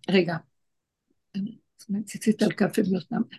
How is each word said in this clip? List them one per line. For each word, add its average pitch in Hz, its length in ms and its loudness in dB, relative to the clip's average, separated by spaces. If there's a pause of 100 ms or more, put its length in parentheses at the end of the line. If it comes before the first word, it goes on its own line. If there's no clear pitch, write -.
(100)
רגע, 175 260 4 (1700)
ציצית - 380 -2
על 170 100 2
כף - 260 0
אבנותם, 185 440 0 (160)